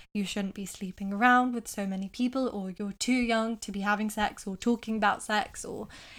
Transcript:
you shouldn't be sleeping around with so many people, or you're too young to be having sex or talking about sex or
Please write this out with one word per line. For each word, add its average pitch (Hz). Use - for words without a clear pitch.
you 202
shouldn't 196
be 202
sleeping 196
around 247
with 233
so 202
many 190
people, 247
or 190
you're 202
too 247
young 226
to -
be 196
having 208
sex -
or 190
talking 233
about 208
sex -
or -